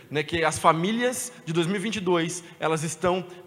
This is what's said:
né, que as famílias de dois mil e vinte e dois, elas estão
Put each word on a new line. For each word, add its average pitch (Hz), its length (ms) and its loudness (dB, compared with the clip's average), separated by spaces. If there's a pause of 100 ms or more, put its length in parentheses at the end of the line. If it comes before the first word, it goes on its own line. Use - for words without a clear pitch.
(120)
né, 147 100 0
que 165 220 -2
as 156 160 2
famílias 208 720 2 (100)
de 160 80 -6
dois 165 140 2
mil 196 120 0
e - 20 -4
vinte 214 160 -4
e 214 40 -6
dois, 175 440 0 (160)
elas 156 240 0
estão 180 420 0 (220)